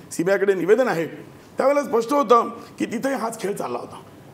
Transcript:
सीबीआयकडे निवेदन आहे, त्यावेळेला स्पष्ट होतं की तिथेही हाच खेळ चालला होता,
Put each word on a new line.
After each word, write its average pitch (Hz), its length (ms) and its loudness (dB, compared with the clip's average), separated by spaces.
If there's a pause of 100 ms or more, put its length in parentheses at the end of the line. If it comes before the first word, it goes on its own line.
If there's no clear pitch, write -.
(120)
सीबीआयकडे 190 420 2
निवेदन 214 340 4
आहे, 165 180 -2 (520)
त्यावेळेला 285 240 2
स्पष्ट 233 300 0
होतं 240 360 4 (300)
की 202 80 -2
तिथेही 247 280 -4
हाच 226 260 -6
खेळ 185 120 -4
चालला 135 260 -6
होता, - 180 -12 (380)